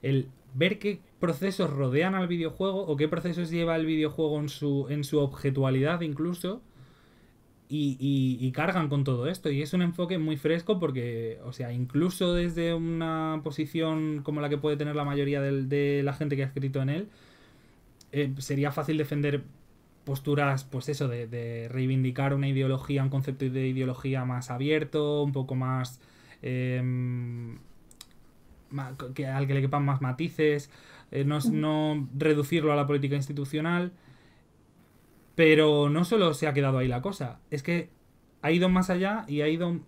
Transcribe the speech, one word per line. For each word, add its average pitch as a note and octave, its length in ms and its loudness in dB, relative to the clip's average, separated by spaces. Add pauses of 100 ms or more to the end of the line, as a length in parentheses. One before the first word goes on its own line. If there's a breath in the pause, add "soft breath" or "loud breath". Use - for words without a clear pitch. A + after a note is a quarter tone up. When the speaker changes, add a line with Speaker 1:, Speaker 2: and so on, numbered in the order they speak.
Speaker 1:
el C3+ 260 0 (240)
ver F3+ 260 2
qué G3+ 220 -4 (180)
procesos F3 520 0
rodean C#3 440 2
al F#3 120 0
videojuego F3+ 600 -2
o D3+ 100 0
qué D3+ 120 2
procesos E3+ 420 -2
lleva E3 260 0
el D#3+ 80 0
videojuego D3+ 540 0
en D3 100 -2
su, C#3 400 -2
en D3 160 -2
su D3 140 2
objetualidad C3+ 840 2
incluso E3+ 600 -4 (1040 loud breath)
y, C#3+ 320 0
y, C3 460 2
y C3 60 0
cargan D#3+ 380 0
con C#3+ 140 2
todo C3 240 0
esto. F3 240 -2
Y C#3 100 0
es D3+ 120 -6
un F3+ 80 2
enfoque F3 360 -2
muy D#3 200 0
fresco E3+ 420 0
porque, A#2+ 640 -2
o A#2+ 100 -10
sea, B2 180 -6
incluso E3+ 600 0
desde E3+ 400 0
una D#3+ 680 -2
posición D#3 800 -2
como D3 180 -2
la D3 80 -2
que D3 80 0
puede D3 200 0
tener D3 180 -4
la D3 100 0
mayoría C#3+ 360 0
del, C#3 280 0
de C#3+ 340 2
la C#3 100 0
gente C#3+ 220 -2
que C3+ 80 0
ha C3 40 -2
escrito C3+ 340 -2
en C3 80 0
él, F#3 200 -2 (1000 loud breath)
eh, C#3 280 0
sería C#3 320 0
fácil D3+ 260 0
defender C#3+ 460 0 (600)
posturas, C#3 640 0
pues C3 240 -8
eso, C#3 180 0
de, A#2+ 200 -4
de A#2 420 -6
reivindicar C3 640 2
una C#3 160 0
ideología, C3+ 540 0
un C3+ 60 2
concepto C3+ 400 -2
de C3 180 0
ideología C3 580 -2
más B2 260 -4
abierto, D3 720 0
un C#3+ 100 0
poco C3 220 -2
más, B2+ 460 -4 (400 loud breath)
em, B2 1160 -4 (1080)
ma-, C3+ 260 -8 (200)
que, C#3 120 -4
al C3+ 200 -2
que C#3 60 0
le C#3 80 2
quepan C#3 240 0
más C3+ 160 2
matices, D3 680 0 (420 loud breath)
eh, C#3 140 -2
no, D3 180 0
Speaker 2:
Ujú. A#3 80 2
Speaker 1:
no D3+ 640 0
reducirlo D3+ 580 2
a - 20 4
la C#3+ 120 2
política C#3 280 0
institucional. D3+ 800 -2 (1400 loud breath)
Pero D3+ 540 8
no D#3 160 4
solo F3+ 280 4
se D3+ 140 -2
ha C#3+ 60 0
quedado C3+ 260 2
ahí C3 80 0
la B2+ 140 -2
cosa, C3 380 -6 (100)
es C#3 140 -4
que E3+ 280 -2 (500)
ha D3 100 2
ido F3 180 4
más F#3 200 4
allá F#3+ 380 0
y D3 140 -2
ha D3 60 2
ido E3+ 400 0